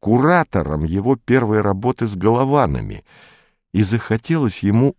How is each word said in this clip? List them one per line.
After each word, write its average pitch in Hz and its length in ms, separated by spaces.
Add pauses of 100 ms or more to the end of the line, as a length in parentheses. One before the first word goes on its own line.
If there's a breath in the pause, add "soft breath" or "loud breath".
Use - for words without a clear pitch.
куратором 107 800
его 98 320
первой 120 460
работы 104 480
с 101 80
Голованами, 101 880 (680 soft breath)
и 101 100
захотелось 113 800
ему 113 360